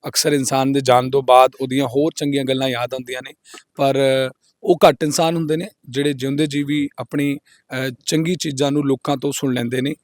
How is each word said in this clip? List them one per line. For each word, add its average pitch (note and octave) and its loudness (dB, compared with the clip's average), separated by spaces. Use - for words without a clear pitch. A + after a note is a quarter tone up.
ਅਕਸਰ D3+ 0
ਇਨਸਾਨ C3+ 0
ਦੇ C#3 0
ਜਾਣ B2+ 4
ਤੋਂ C#3 0
ਬਾਅਦ B2+ 8
ਉਹਦੀਆਂ C3+ -2
ਹੋਰ C#3+ -2
ਚੰਗੀਆਂ C#3 -4
ਗੱਲਾਂ C3 -2
ਯਾਦ B2 -4
ਆਉਂਦੀਆਂ B2+ -10
ਨੇ, C#3 -18
ਪਰ C3+ 0
ਉਹ F3 2
ਘੱਟ D3 2
ਇਨਸਾਨ E3 0
ਹੁੰਦੇ D#3+ -2
ਨੇ F3+ -6
ਜਿਹੜੇ C#3+ -2
ਜਿਉਂਦੇ C#3 -2
ਜੀ C#3+ -4
ਵੀ C#3+ -2
ਆਪਣੀ, C#3+ -4
ਅਹ, C3 -4
ਚੰਗੀ E3 0
ਚੀਜ਼ਾਂ C#3 -2
ਨੂੰ D3 0
ਲੋਕਾਂ C3+ -2
ਤੋਂ C#3+ -4
ਸੁਣ C3+ -4
ਲੈਂਦੇ B2 -4
ਨੇ। C#3 -4